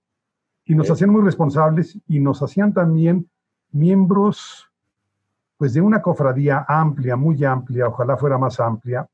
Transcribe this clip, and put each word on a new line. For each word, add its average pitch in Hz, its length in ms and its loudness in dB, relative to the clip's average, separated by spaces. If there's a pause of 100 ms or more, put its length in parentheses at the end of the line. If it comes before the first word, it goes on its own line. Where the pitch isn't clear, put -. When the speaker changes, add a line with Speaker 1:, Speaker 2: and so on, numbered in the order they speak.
(640)
Speaker 1:
Y 160 100 0
nos 156 120 2
Speaker 2:
Sí. 165 60 2
Speaker 1:
hacían 196 160 2
muy 214 140 4
responsables 160 720 0 (100)
y 151 120 0
nos 139 240 0
hacían 196 300 -2
también 170 560 0 (420)
miembros, 185 1000 0 (880)
pues, 135 160 -2
de 156 80 2
una 214 200 2
cofradía 139 680 0
amplia, 143 480 0
muy 147 300 0
amplia, 127 420 -2
ojalá 117 300 -2
fuera 139 200 0
más 127 220 -4
amplia, 120 540 -4